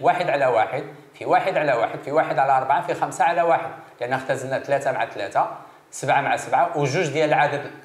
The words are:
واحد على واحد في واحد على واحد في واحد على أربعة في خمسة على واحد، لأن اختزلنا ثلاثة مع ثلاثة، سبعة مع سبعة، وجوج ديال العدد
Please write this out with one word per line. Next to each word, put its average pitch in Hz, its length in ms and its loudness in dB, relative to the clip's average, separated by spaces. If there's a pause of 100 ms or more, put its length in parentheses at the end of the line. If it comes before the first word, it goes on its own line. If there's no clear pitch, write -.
واحد 175 280 2
على 139 160 2
واحد 127 380 2 (300)
في 113 120 -12
واحد 180 320 2
على 147 160 2
واحد 113 260 -2
في 135 120 -10
واحد 143 280 0
على 135 180 4
أربعة 143 300 0
في 165 60 -2
خمسة 143 300 -2
على 170 180 2
واحد، 165 300 2 (300)
لأن 123 120 -4
اختزلنا 131 460 -2
ثلاثة 139 320 0
مع 117 140 -2
ثلاثة، 107 460 -2 (400)
سبعة 139 300 0
مع 120 160 0
سبعة، 156 400 0
وجوج 143 320 0
ديال 151 200 0
العدد 143 420 0 (140)